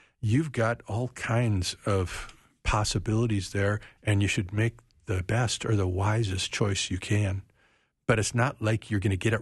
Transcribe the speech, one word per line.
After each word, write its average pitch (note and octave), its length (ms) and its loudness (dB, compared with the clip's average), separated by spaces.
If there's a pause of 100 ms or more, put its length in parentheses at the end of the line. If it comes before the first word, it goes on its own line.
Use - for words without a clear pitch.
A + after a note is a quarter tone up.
(200)
you've B2+ 320 2
got A2+ 340 0
all A#2+ 280 -4
kinds A2+ 600 0 (120)
of F#2+ 500 -2 (280)
possibilities G#2+ 880 0
there, G2+ 280 0 (220)
and G2+ 180 2
you G2 80 4
should F#2+ 240 -2
make A2 220 2 (320)
the F2+ 160 -2
best A#2 440 0
or A2+ 80 2
the F#2+ 140 2
wisest G2 640 0
choice G2+ 380 0
you F#2 80 -2
can. G2 440 0 (640)
But A2+ 120 2
it's - 160 -2
not B2 260 0
like A2 300 0
you're G2+ 100 0
gonna G2 160 2
get G#2+ 160 0
it A2+ 100 0